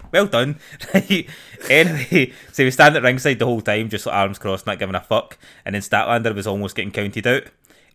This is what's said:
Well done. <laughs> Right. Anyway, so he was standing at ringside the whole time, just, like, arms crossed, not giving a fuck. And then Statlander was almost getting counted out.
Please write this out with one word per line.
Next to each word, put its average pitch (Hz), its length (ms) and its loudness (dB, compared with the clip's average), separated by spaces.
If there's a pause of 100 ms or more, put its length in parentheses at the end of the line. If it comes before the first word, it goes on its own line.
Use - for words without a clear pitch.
(120)
Well 202 160 4
done. 139 320 0 (160)
<laughs> - 180 -12
Right. 190 340 0 (420)
Anyway, 151 640 2 (180)
so 139 120 0
he - 20 4
was 131 80 2
standing 151 240 6
at 120 60 -2
ringside 127 360 2
the - 60 0
whole 117 160 0
time, 110 280 -2
just, 101 160 -6
like, 107 100 -4
arms 98 240 0
crossed, 95 280 -6
not 98 120 -4
giving 95 160 -6
a 87 60 -6
fuck. - 360 -2 (280)
And 98 100 -6
then 101 60 -6
Statlander 113 540 0
was 101 120 -8
almost 101 280 -6
getting 101 160 -6
counted 107 360 -4
out. 131 160 2 (520)